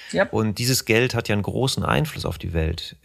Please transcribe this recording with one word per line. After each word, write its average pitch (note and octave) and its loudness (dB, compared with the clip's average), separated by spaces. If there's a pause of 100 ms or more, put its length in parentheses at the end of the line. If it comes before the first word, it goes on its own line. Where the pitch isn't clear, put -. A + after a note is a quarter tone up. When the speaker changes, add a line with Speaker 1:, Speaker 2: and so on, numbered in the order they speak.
(120)
Speaker 1:
Ja. - 2
Speaker 2:
Und A2 0
dieses A#2+ 0
Geld A#2 4
hat A#2 -2
ja A2 0
einen G#2 2
großen A#2+ -2
Einfluss - 0
auf F2+ -2
die E2+ -8
Welt. E2 -2